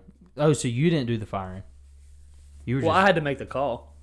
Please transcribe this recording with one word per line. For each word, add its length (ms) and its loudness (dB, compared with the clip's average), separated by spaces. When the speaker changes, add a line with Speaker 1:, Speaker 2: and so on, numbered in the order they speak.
Speaker 1:
Oh, 160 4
so 140 -2
you 220 2
didn't 160 0
do 140 -2
the 80 -10
firing? 340 -8
You 120 -2
were 40 -2
Speaker 2:
Well, 140 2
Speaker 1:
just 80 6
Speaker 2:
I 20 6
had 80 6
to 80 2
make 160 -2
the 80 -10
call 400 -4